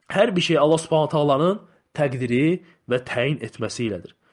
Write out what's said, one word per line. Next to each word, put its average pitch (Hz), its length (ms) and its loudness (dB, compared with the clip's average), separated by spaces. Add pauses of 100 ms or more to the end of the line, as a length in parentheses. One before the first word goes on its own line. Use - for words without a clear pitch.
(100)
hər 208 240 2
bir 175 100 0
şey 160 140 2
Allah 151 200 4
Subhanahu 156 300 0
taalanın 151 520 2 (340)
təqdiri 131 520 0 (380)
və 123 200 -2
təyin 127 360 -2
etməsi 110 460 -8
ilədir. 95 260 -8 (200)